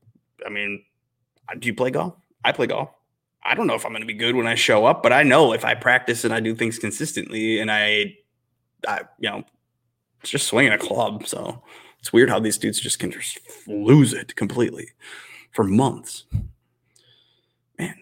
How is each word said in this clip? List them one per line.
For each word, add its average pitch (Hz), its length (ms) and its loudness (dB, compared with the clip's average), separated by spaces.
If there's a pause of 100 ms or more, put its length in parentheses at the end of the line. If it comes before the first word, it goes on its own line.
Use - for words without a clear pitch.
(440)
I 107 60 -14
mean, 104 340 -10 (760)
do 123 60 -12
you 110 80 -2
play 127 180 -2
golf? 165 220 -4 (300)
I 123 60 2
play 131 160 0
golf. 123 240 -4 (540)
I 113 100 -2
don't - 140 -2
know 117 60 0
if 110 120 -6
I'm 113 60 -10
gonna 110 120 -10
be 113 100 -10
good 117 200 -2
when 113 140 0
I 113 80 0
show 110 280 4
up, 139 160 4
but 117 120 4
I 139 100 6
know 139 300 6
if 113 120 -2
I 120 120 0
practice 120 480 0
and 113 100 0
I 113 60 -2
do 110 160 -4
things 113 240 -4
consistently 110 800 -4
and 110 100 -2
I, 104 460 0 (720)
I, 104 140 -4 (180)
you 110 100 -4
know, 104 140 -10 (800)
it's - 80 -12
just - 180 -4
swinging 117 240 4
a 104 60 2
club. 104 500 -4
So - 340 -10 (380)
it's - 120 -10
weird 120 180 6
how 104 100 0
these 107 180 -2
dudes - 220 -4
just - 180 -6
can 90 140 -6
just - 260 -12 (300)
lose 113 440 6
it - 220 -10
completely 107 540 -4 (640)
for 117 100 2
months. 110 640 0 (1500)
Man, 175 240 -8